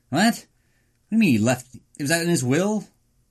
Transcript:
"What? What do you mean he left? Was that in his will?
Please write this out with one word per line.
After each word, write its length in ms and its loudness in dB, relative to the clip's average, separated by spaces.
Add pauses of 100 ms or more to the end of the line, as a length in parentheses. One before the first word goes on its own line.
(100)
"What? 100 0
What 140 2
do 120 -14 (640)
you 60 0
mean 120 4
he 80 4
left? 380 -2 (220)
Was 120 -6
that 100 0
in 80 -2
his 160 0
will? 420 0 (440)